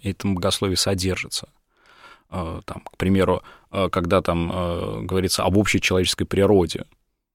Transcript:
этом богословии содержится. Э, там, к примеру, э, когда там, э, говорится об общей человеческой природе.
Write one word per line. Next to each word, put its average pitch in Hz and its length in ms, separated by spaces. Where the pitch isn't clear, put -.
этом 98 320
богословии 92 400
содержится. 92 720
Э, 82 340
там, - 180
к - 140
примеру, 92 460
э, 95 180
когда 90 320
там, 85 320
э, 90 480
говорится 92 400
об 95 140
общей 101 240
человеческой 92 460
природе. 98 580